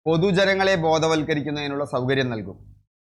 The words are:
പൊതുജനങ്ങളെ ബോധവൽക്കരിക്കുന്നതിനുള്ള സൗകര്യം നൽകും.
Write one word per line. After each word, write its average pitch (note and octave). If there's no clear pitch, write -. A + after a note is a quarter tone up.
പൊതുജനങ്ങളെ F#3+
ബോധവൽക്കരിക്കുന്നതിനുള്ള D3+
സൗകര്യം C3
നൽകും. G#2